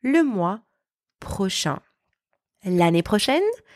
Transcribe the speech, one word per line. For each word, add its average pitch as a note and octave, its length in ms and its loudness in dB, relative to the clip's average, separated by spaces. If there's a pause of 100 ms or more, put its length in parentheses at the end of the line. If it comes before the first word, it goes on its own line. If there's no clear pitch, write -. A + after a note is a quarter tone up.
le C#4 200 2
mois G3+ 400 -2 (580)
prochain. - 600 -4 (840)
L'année E3+ 380 2
prochaine, C4+ 420 0 (320)